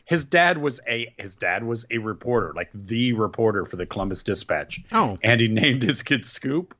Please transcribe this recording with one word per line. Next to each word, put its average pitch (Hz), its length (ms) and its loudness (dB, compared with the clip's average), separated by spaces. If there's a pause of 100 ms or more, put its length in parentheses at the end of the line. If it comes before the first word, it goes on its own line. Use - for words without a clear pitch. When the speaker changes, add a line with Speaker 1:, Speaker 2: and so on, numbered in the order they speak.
Speaker 1:
His 165 200 0
dad 175 340 4
was 147 300 -2
a, 117 300 -4
his 101 160 -12
dad 95 300 -2
was 113 260 -4
a 117 80 -2
reporter, 107 560 -2
like, 87 180 -6
the 113 400 0
reporter 107 540 2
for - 100 -12
the 87 100 -4
Columbus 95 360 -4
Dispatch. - 600 -4 (100)
Speaker 2:
Oh. 170 300 0
Speaker 1:
And 117 180 4
he 117 80 4
<laughs> - 0 -
named 123 340 2
his 127 200 0
kid 135 220 0
Scoop, 147 560 -6